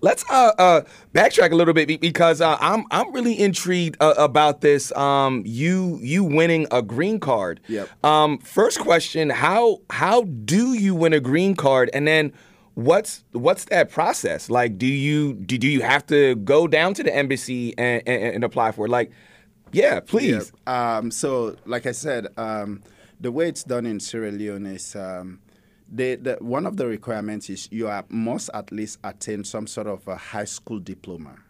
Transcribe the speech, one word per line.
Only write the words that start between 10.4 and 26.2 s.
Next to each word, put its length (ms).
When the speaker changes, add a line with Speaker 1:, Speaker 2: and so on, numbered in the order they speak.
Speaker 1:
you 200
win 200
a 60
green 360
card? 380
And 120
then, 260
what's, 580
what's 340
that 240
process 600
like? 260
Do 100
you, 480
do, 220
do 120
you 120
have 280
to 280
go 300
down 280
to 80
the 140
embassy 640
and, 280
and, 280
and 100
apply 280
for 140
it? 40
Like, 200
yeah, 280
please. 520
Speaker 2:
Yep. 20
Um, 420
so, 540
like 220
I 60
said, 340
um, 460
the 100
way 180
it's 140
done 240
in 140
Sierra 320
Leone 340
is, 300
um, 420
they, 260
the, 240